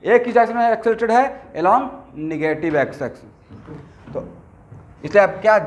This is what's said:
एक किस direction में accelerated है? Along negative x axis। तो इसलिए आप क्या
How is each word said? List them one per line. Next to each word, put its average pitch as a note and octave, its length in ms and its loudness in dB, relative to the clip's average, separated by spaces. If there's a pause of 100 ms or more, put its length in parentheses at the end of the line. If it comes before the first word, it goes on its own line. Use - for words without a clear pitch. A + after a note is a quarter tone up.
एक A#3+ 200 4
किस A#3+ 120 -4
direction A#3 220 2
में A#3 140 2
accelerated A3+ 400 0
है? C4 500 0
Along A#3 280 2 (440)
negative D#3 520 -2
x C#3 240 -12
axis। - 1040 -20
तो - 140 -10 (800)
इसलिए G3+ 180 4
आप - 180 -2
क्या G#3+ 260 4